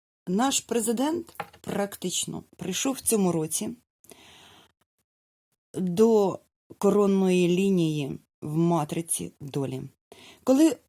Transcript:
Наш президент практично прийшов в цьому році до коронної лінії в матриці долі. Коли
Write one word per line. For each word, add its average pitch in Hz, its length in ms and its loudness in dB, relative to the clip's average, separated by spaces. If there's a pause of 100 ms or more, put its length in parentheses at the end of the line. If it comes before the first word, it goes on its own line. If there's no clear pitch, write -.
(280)
Наш 240 320 0
президент 240 840 -4 (180)
практично 190 800 -6 (140)
прийшов 220 380 -4
в - 60 -14
цьому 196 300 0
році 165 380 -4 (2000)
до 196 640 2 (380)
коронної 190 720 4
лінії 170 720 0 (220)
в 151 160 -6
матриці 165 720 -2 (100)
долі. 135 400 -6 (640)
Коли 277 340 4 (120)